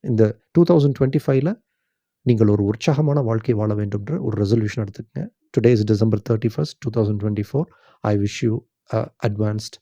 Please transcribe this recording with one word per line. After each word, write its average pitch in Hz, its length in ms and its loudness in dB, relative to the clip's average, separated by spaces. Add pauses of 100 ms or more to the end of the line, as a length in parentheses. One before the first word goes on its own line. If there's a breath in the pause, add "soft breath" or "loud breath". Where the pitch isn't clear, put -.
(100)
இந்த 113 120 4 (340)
டூ 170 140 6
தௌசண்ட் 143 300 4
ட்வென்டி 139 260 0
ஃபைவ்ல 139 240 0 (800)
நீங்கள் 107 240 4
ஒரு 101 100 0
உற்சாகமான 143 680 0
வாழ்க்கை 113 240 -2
வாழ 107 200 0
வேண்டும்ன்ற 101 520 -6
ஒரு 104 180 -2
ரெசல்யூஷன் 107 400 0
எடுத்துக்கங்க. 110 420 -12 (300)
Today 120 200 6
is 104 160 2
December 104 280 2 (100)
thirty-first, 117 440 -2 (100)
two 117 120 -4
thousand 107 280 0
twenty-four. 107 400 -4 (360 soft breath)
I 104 240 0
wish - 220 -6
you 113 100 0 (360)
a 113 100 -2 (260)
advanced 107 540 -4